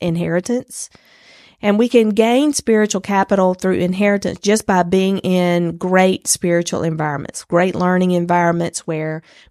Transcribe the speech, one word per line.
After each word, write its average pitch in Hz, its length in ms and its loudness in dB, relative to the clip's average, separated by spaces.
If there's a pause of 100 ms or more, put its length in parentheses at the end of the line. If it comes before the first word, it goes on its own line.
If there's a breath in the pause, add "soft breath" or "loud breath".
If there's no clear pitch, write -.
inheritance. 175 880 -4 (720 soft breath)
And 208 180 2
we 240 80 2
can 226 220 4
gain 240 440 2
spiritual 214 480 0
capital 196 520 0
through 185 220 -2
inheritance 185 640 -2
just 214 280 0
by 190 160 2
being 190 360 0
in 175 580 0
great 185 500 0
spiritual 170 560 -2
environments, 156 600 -6
great 180 280 2
learning 180 380 0
environments 175 720 0
where 156 380 -6 (280 soft breath)